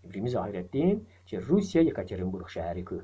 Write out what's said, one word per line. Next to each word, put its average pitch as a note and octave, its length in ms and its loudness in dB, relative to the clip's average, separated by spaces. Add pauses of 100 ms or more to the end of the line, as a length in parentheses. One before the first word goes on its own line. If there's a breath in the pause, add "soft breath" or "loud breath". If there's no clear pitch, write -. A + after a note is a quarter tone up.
İbrimi G2 260 -4
Zahirəddin A#2+ 680 0 (260 loud breath)
ki, F#2+ 220 -6
Rusiya E3+ 400 4
Yekaterinburg F#2 580 -4
şəhəri F2 380 -6
ku. F2 200 -6